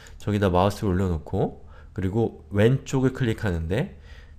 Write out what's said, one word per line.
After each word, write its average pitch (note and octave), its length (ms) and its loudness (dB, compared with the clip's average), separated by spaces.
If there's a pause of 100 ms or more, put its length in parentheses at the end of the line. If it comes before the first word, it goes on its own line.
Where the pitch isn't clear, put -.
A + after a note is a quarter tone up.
(180)
저기다 G#2 320 2
마우스를 F#2+ 440 2
올려놓고 F#2+ 720 -2 (280)
그리고 G2 580 -2
왼쪽을 B2+ 640 2
클릭하는데 G#2+ 840 -2 (400)